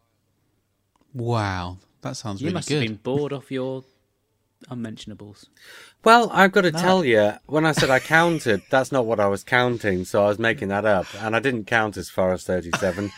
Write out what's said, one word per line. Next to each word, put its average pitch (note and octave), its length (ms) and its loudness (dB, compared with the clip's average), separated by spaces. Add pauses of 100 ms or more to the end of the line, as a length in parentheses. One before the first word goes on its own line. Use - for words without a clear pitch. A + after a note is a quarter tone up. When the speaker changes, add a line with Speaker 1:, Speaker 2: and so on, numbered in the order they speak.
(1120)
Speaker 1:
Wow, G2+ 640 -4 (240)
that C3 140 -10
sounds G2+ 260 -10
Speaker 2:
You C#3+ 60 -4
Speaker 1:
really F3+ 80 -2
Speaker 2:
must D3 140 -8
Speaker 1:
good. C#3+ 120 -2
Speaker 2:
have A#2 60 -2
been G#2+ 100 -8
bored C#3 360 -4
off C3 180 -12
your C3 320 -6 (840)
unmentionables. A2+ 760 -14 (560)
Speaker 3:
Well, A3+ 280 6
I've F#3+ 200 4
gotta F#3 200 4
Speaker 1:
No. D#3 80 -4
Speaker 3:
tell F3+ 260 2
you, G#2+ 280 4 (140)
when D#3 180 0
I D#3 80 2
said D#3 160 0
I C3 100 4
counted, D#3 640 2
<laughs> - 40 -20
that's C3+ 220 2
not C3 140 2
what A2+ 140 0
I G2+ 80 4
was G2 160 -2
counting, A#2 640 0
so G#2 180 2
I G#2 40 4
was G#2 120 0
making A2 300 -2
that G2+ 160 -2
up. F#2+ 220 2 (120)
And A2 160 -2
I A#2 40 0
didn't A#2+ 260 -2
count G#2+ 320 -2
as F2+ 120 -10
far F#2 240 0
as F2 100 -6
thirty-seven. F2+ 760 -4